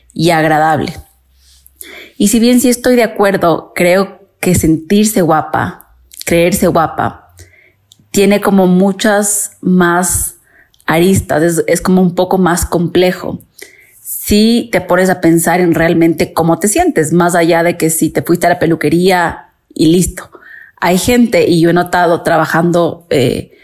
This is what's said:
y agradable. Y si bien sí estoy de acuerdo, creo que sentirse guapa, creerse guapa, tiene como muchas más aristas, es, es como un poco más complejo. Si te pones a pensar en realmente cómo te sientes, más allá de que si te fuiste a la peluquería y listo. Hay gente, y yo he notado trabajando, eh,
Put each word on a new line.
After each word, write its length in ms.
y 180
agradable. 640
Y 100
si 120
bien 200
sí 100
estoy 260
de 80
acuerdo, 720
creo 540
que 160
sentirse 680
guapa, 720
creerse 420
guapa, 720
tiene 300
como 260
muchas 960
más 720
aristas, 560
es, 240
es 140
como 220
un 120
poco 220
más 300
complejo. 760
Si 680
te 120
pones 260
a 140
pensar 380
en 140
realmente 600
cómo 240
te 100
sientes, 420
más 240
allá 280
de 160
que 100
si 220
te 100
fuiste 260
a 40
la 80
peluquería 880
y 140
listo. 440
Hay 200
gente, 500
y 140
yo 80
he 20
notado 480
trabajando, 880
eh, 440